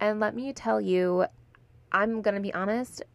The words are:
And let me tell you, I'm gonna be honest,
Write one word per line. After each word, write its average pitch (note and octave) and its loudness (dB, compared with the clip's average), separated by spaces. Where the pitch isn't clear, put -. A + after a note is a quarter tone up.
And G#3+ 2
let G#3+ 0
me C4 -6
tell A3 0
you, F3+ 2
I'm A3 2
gonna G3+ 0
be G3+ -4
honest, A3 -4